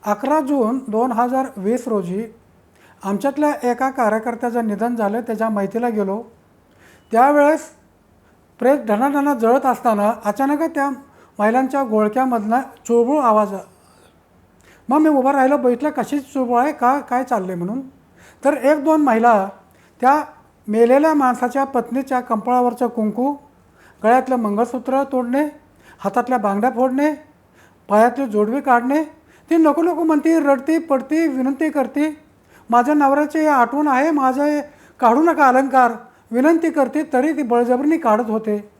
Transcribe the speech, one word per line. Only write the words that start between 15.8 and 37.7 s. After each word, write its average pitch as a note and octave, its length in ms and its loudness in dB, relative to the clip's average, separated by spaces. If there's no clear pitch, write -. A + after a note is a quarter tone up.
कशी C#4+ 300 -4
चुळबुळ B3 400 -2
आहे, C#4+ 120 0
का, C4+ 280 0
काय B3+ 240 -4
चाललंय G3 320 -4
म्हणून. G3 260 -6
तर C#4+ 80 2
एक C#4 300 0
दोन D#4 180 2
महिला A3+ 480 4
त्या C#4+ 220 4
मेलेल्या B3 460 4
माणसाच्या B3+ 500 0
पत्नीच्या B3+ 560 -4
कंपाळावरचं A#3+ 680 -2
कुंकू, A#3 480 -2
गळ्यातलं B3+ 320 2
मंगळसूत्र A#3+ 680 -2
तोडणे, C4+ 600 -4
हातातल्या A#3+ 380 -2
बांगड्या G#3 320 0
फोडणे, C4 440 0
पायातली A#3+ 360 2
जोडवी G#3+ 360 -2
काढणे, C4+ 420 2
ती E4 80 2
नको D#4 240 4
नको E4 220 0
म्हणते, D#4+ 360 2
रडती C#4 380 0
पडती, D#4 500 -2
विनंती C4+ 420 -2
करते, D4 480 -4
"माझ्या A#3+ 240 2
नवऱ्याची D4 520 2
आठवण C#4 420 2
आहे, C#4 240 2
माझं C4+ 320 0
हे D4 180 0
काढू B3 240 4
नका E4 240 4
अलंकार," B3+ 440 4
विनंती D#4+ 380 2
करते, D4+ 440 -2
तरी C#4 200 2
ती C#4+ 100 -4
बळजबरीने B3 540 2